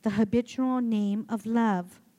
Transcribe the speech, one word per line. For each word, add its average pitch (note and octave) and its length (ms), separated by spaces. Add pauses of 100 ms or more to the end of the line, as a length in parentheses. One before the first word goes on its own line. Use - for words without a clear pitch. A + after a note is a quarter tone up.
the A3 80
habitual A#3+ 680
name G#3+ 480
of G#3+ 180
love. A3 540 (180)